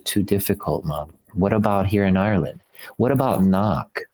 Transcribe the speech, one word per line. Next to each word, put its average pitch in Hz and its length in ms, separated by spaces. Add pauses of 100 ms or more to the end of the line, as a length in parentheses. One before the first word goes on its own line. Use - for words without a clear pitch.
too - 180
difficult, 98 640
Mom. 76 260 (220)
What 95 180
about 104 360
here 101 180
in 95 100
Ireland? 95 460 (340)
What 123 160
about 131 320
Knock?" 95 600 (100)